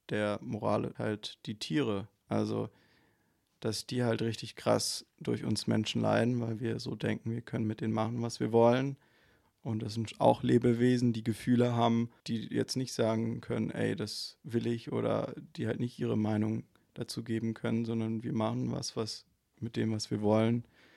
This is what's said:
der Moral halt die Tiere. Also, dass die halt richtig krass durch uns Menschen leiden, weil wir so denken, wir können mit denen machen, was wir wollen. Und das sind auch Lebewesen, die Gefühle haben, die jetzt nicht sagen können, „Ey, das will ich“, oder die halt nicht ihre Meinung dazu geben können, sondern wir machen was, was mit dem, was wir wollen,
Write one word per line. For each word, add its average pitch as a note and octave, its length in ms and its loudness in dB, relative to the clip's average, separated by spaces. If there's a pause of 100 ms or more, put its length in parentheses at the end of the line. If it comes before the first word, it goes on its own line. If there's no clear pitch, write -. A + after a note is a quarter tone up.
der G#2 320 -2
Moral A2 560 -2
halt G#2+ 480 -4
die A2 120 -8
Tiere. A2+ 520 -2 (180)
Also, A2 420 -2 (920)
dass A2 240 -4
die B2 180 -2
halt A2+ 180 2
richtig A2+ 360 -4
krass - 480 0 (140)
durch A#2+ 260 -4
uns - 220 -2
Menschen A2 340 0
leiden, A2+ 400 2
weil A2+ 180 -4
wir A#2 200 -4
so B2 160 -8
denken, A2 360 -4
wir A#2 100 -4
können A#2 260 -4
mit G#2+ 120 -6
denen A2 140 -2
machen, A2+ 280 -2
was A#2 180 -6
wir G#2+ 120 -2
wollen. A#2+ 460 6 (640)
Und A2+ 220 -4
das G#2+ 100 -6
sind A2+ 260 -6
auch A#2 240 6
Lebewesen, B2 680 4
die A2 100 -4
Gefühle A#2+ 520 2
haben, A#2 340 4 (180)
die A2+ 200 -4
jetzt - 280 -2
nicht B2+ 180 -4
sagen A2+ 480 0
können, A2+ 280 -2
„Ey, A2 260 0
das - 480 -8
will A#2 240 -2
ich“, A#2 240 -4
oder A2+ 420 0 (220)
die A2+ 120 -4
halt A2 120 -2
nicht B2 200 -4
ihre A#2 180 0
Meinung G#2+ 460 2 (300)
dazu - 300 -8
geben A2+ 300 -2
können, A#2 320 -2
sondern A2+ 380 -4
wir A#2+ 100 -4
machen A#2 380 0
was, C3 260 -6
was - 280 -6 (340)
mit A#2 180 -6
dem, A2+ 160 0
was G#2+ 180 -4
wir G#2+ 100 -2
wollen, A2 440 4 (320)